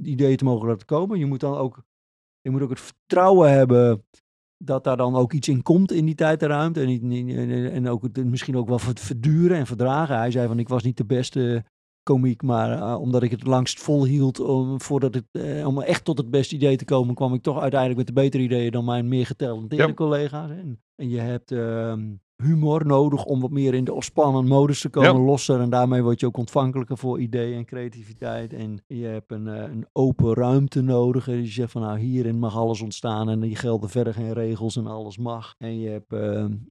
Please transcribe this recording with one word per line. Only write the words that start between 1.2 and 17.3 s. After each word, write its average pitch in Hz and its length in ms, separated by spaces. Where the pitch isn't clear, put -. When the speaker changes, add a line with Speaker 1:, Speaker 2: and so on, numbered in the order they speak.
Speaker 1:
moet 139 140
dan 143 180
ook, 131 260
je 135 80
moet 135 120
ook 135 80
het 127 100
vertrouwen 185 720
hebben 123 520
dat 131 200
daar 131 140
dan 127 180
ook 127 180
iets 147 140
in 131 140
komt 180 300
in 160 140
die 160 100
tijd 156 260
en 160 60
ruimte. 156 340
En, 131 60
niet, 127 140
niet, 123 340
en, 123 360
en 127 180
ook 117 140
het, 127 220
misschien 127 320
ook 120 100
wel 123 180
het 123 140
verduren 156 580
en 139 100
verdragen. 131 500
Hij 117 140
zei 120 160
van, 117 120
"Ik 113 100
was 127 140
niet 123 140
de 120 80
beste 120 580
komiek, 127 380
maar, 117 300
eh, 117 300
omdat 123 220
ik 117 80
het 113 160
langst 127 320
volhield 139 600
om, 131 420
voordat 135 320
het, 123 180
eh, 147 360
om 139 140
echt - 240
tot 156 120
het 123 120
beste 135 260
idee 135 220
te - 80
komen, 123 300
kwam 127 180